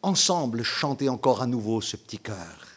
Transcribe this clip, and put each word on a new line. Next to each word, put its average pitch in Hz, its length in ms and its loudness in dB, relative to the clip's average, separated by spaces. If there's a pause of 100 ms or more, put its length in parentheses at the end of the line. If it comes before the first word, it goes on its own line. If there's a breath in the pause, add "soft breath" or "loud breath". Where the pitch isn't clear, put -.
ensemble 160 600 2
chanter 139 440 0
encore 127 320 4
à 127 60 0
nouveau 113 340 0
ce - 160 -6
petit - 220 -14
chœur. 87 480 -12 (100)